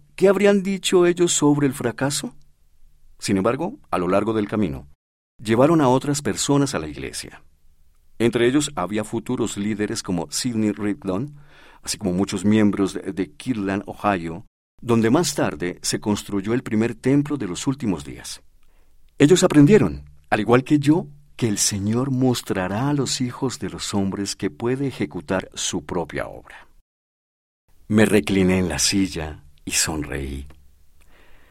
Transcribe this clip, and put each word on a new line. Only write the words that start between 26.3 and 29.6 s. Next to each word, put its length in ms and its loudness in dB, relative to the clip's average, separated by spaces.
Me 180 6
recliné 540 4
en 100 0
la 100 -4
silla 680 -2